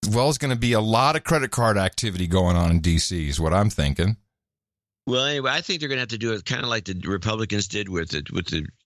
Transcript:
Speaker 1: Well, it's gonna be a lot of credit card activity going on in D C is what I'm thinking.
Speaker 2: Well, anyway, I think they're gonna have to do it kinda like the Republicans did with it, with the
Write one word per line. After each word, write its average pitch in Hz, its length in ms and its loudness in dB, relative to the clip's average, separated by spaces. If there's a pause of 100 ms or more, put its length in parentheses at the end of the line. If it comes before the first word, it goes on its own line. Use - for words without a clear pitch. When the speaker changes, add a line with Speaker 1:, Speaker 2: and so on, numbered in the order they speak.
(100)
Speaker 1:
Well, 120 200 2
it's 147 100 -2
gonna 135 160 -2
be 120 180 2
a 110 80 4
lot 117 340 2
of 156 80 -4
credit 147 280 0
card 113 260 2
activity 95 500 -2
going 90 280 4
on 85 160 4
in 85 80 6
D 82 180 2
C 82 320 -2
is 73 100 -2
what 80 140 2
I'm 104 160 4
thinking. 85 480 0 (880)
Speaker 2:
Well, 127 200 0
anyway, 139 260 -2
I 151 100 -2
think 175 180 -6
they're 151 100 -6
gonna 135 120 -2
have 120 80 -6
to 117 80 -6
do 113 160 -2
it 104 120 -6
kinda 127 220 -4
like 113 180 -2
the 92 200 -6
Republicans 104 640 -2
did 104 200 -6
with 85 280 -4
it, 73 160 -8
with 90 160 -4
the 78 180 -4 (200)